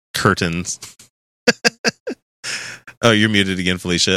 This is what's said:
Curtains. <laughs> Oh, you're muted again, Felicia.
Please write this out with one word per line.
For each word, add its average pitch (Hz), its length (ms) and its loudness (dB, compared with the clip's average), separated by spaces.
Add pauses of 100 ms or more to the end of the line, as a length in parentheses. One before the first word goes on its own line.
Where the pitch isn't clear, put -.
(140)
Curtains. 87 640 0 (680)
<laughs> - 140 0 (1400)
Oh, 117 60 6
you're 107 180 4
muted 98 300 2
again, 90 200 0
Felicia. 90 380 0